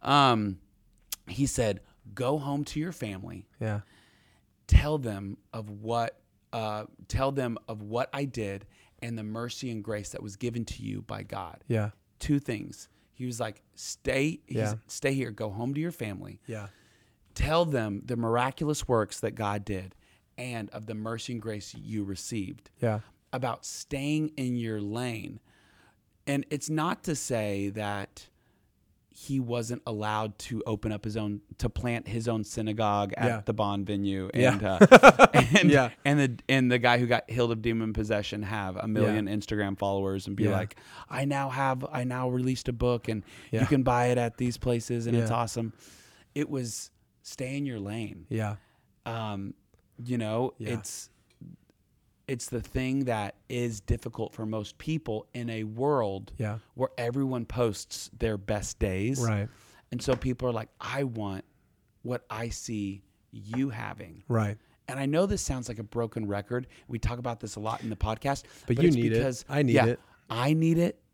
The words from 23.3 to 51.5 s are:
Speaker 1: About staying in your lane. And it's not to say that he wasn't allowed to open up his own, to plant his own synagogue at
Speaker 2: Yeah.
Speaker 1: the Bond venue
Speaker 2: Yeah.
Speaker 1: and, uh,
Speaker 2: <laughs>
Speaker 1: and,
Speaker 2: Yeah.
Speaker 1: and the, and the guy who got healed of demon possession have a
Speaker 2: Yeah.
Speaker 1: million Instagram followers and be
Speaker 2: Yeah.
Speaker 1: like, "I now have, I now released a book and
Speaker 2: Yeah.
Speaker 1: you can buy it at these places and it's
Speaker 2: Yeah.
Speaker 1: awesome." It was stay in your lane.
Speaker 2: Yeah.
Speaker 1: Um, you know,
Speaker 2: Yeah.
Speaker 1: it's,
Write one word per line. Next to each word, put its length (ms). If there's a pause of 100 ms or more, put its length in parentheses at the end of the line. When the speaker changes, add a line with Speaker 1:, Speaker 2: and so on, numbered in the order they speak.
Speaker 1:
About 320
staying 720
in 180
your 260
lane. 600 (840)
And 260
it's 200
not 340
to 120
say 540
that 580 (840)
he 300
wasn't 480
allowed 500
to 280
open 260
up 120
his 120
own, 240 (180)
to 100
plant 380
his 220
own 160
synagogue 720
at 100
Speaker 2:
Yeah. 180
Speaker 1:
the 80
Bond 340
venue 460
Speaker 2:
Yeah. 200
Speaker 1:
and, 120
uh, 640
Speaker 2:
<laughs> 300
Speaker 1:
and, 100
Speaker 2:
Yeah. 200 (140)
Speaker 1:
and 160
the, 180 (100)
and 220
the 80
guy 200
who 100
got 200
healed 220
of 100
demon 320
possession 520
have 320
a 60
Speaker 2:
Yeah. 40
Speaker 1:
million 400
Instagram 500
followers 520
and 80
be 80
Speaker 2:
Yeah. 80
Speaker 1:
like, 240 (340)
"I 140
now 260
have, 400
I 140
now 260
released 380
a 40
book 360
and 160 (260)
Speaker 2:
Yeah. 120
Speaker 1:
you 40
can 160
buy 240
it 120
at 180
these 220
places 500
and 80
it's 140
Speaker 2:
Yeah. 60
Speaker 1:
awesome." 360 (640)
It 120
was 420 (340)
stay 320
in 100
your 140
lane. 480
Speaker 2:
Yeah. 280 (500)
Speaker 1:
Um, 480 (500)
you 140
know, 400
Speaker 2:
Yeah. 160
Speaker 1:
it's, 360 (1160)